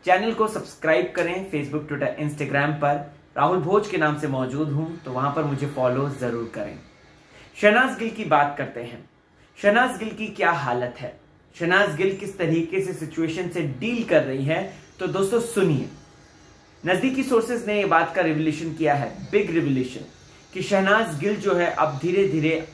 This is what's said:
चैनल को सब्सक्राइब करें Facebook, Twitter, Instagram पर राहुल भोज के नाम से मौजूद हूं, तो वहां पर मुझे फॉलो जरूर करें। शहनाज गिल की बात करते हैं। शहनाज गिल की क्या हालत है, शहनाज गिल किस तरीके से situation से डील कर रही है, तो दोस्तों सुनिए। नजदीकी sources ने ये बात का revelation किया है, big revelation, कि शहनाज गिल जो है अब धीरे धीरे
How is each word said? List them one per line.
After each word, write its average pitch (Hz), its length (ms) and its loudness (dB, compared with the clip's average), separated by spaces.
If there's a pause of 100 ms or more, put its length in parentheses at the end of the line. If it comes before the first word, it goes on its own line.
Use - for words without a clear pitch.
चैनल 190 280 4
को 220 160 2
सब्सक्राइब 170 680 0
करें 180 340 -2
Facebook, 147 320 -4
Twitter, 143 260 -2 (120)
Instagram 143 520 -2
पर 143 220 2 (420)
राहुल 170 220 2
भोज 190 300 2
के 185 100 -4
नाम 151 200 2
से 147 100 -2
मौजूद 135 420 -2
हूं, 147 140 -2 (120)
तो 131 160 -10
वहां 131 200 -2
पर 156 120 0
मुझे 139 220 -2
फॉलो 131 420 0 (120)
जरूर 117 340 -4
करें। 104 240 -8 (800)
शहनाज 240 380 4
गिल 226 120 -2
की 220 140 -8
बात 143 340 2
करते 123 220 -6
हैं। 117 300 -14 (480)
शहनाज 220 400 4
गिल 220 120 -6
की 214 160 -8
क्या 175 260 0
हालत 127 460 -2
है, - 220 -12 (360)
शहनाज 180 400 2
गिल 190 200 0
किस 196 220 -10
तरीके 165 420 0
से 185 120 -4
situation 165 560 -4
से 175 140 -4
डील 208 420 -4
कर 156 180 4
रही 135 220 -2
है, 160 180 0 (360)
तो 185 80 -4
दोस्तों 196 340 2
सुनिए। 160 480 0 (960)
नजदीकी 262 360 0
sources 233 440 0
ने 208 120 0
ये 196 60 2
बात 165 300 2
का 185 80 2
revelation 156 520 0
किया 151 200 2
है, 127 200 -4 (160)
big 202 200 2
revelation, 135 600 -2 (440)
कि 190 80 -6
शहनाज 196 580 2
गिल 202 160 0
जो 196 180 0
है 175 160 2
अब 151 320 0
धीरे 180 260 2
धीरे 160 460 0